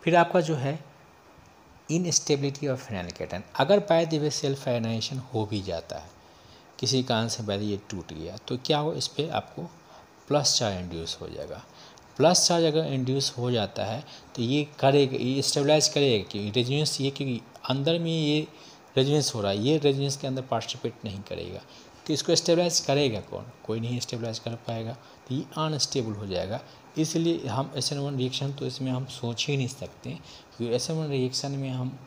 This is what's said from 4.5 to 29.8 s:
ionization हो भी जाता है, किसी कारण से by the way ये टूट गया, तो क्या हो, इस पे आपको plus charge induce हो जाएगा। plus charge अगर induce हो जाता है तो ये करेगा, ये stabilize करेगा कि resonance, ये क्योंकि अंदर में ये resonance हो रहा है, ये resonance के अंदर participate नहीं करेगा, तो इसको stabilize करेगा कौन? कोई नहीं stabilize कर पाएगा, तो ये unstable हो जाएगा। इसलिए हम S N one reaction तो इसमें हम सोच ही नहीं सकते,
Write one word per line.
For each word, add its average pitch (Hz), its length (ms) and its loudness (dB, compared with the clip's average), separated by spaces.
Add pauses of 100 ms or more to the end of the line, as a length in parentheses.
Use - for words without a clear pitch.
ionization 113 500 -2 (160)
हो 110 120 0
भी 101 160 -2
जाता 82 360 -6
है, 80 120 -16 (680)
किसी 131 240 2
कारण 117 260 0
से 113 140 -6
by 104 60 -4
the 101 100 0
way 104 100 -2
ये 98 120 -2 (100)
टूट 87 220 -8
गया, 82 240 -10
तो 127 200 -6
क्या 147 220 0
हो, 151 140 0
इस 139 160 -4
पे 151 200 -4
आपको - 340 -6 (680)
plus 139 300 2
charge 104 180 0
induce 87 440 -8
हो - 80 -10
जाएगा। 73 360 -10 (560)
plus 170 280 6
charge 170 160 6
अगर 156 220 4
induce 135 500 0
हो 123 140 0
जाता 104 340 0
है 113 180 -4 (340)
तो 127 60 -2
ये 143 240 2 (140)
करेगा, 139 360 6
ये 131 260 0
stabilize 147 460 4
करेगा 123 360 4
कि 104 260 -4
resonance, 131 500 0
ये 135 100 0
क्योंकि 131 300 -4 (300)
अंदर 139 280 2
में 165 140 -2
ये 151 340 2 (500)
resonance 139 380 4
हो 113 60 -2
रहा 101 120 2
है, 104 60 0
ये 135 200 4
resonance 139 380 2
के - 100 -8
अंदर 131 160 -4
participate - 640 -4
नहीं 98 160 -6
करेगा, 90 400 -8 (460)
तो 156 60 -2
इसको 156 240 2
stabilize 170 440 4
करेगा 135 420 2
कौन? 98 220 -10 (220)
कोई 113 140 -2
नहीं 120 200 -2
stabilize 113 380 -6
कर 117 160 -6 (120)
पाएगा, 113 300 -6 (320)
तो 127 60 -4
ये 147 100 -2 (140)
unstable 139 540 -2
हो 104 140 -8
जाएगा। 95 340 -4 (380)
इसलिए 165 500 0
हम 135 280 -2
S 135 160 -2
N 143 60 -4
one 139 200 -4
reaction 127 340 -2
तो 139 140 -6
इसमें 131 260 -4
हम 131 180 -4
सोच - 380 -6
ही 143 80 0
नहीं 127 120 0
सकते, - 420 -12 (460)